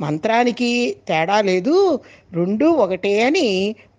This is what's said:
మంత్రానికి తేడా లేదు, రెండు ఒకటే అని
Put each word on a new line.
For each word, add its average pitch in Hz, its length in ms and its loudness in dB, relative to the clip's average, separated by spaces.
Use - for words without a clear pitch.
మంత్రానికి 240 960 -2
తేడా 180 320 0
లేదు, 240 600 0
రెండు 190 320 -2
ఒకటే 202 580 2
అని 220 520 0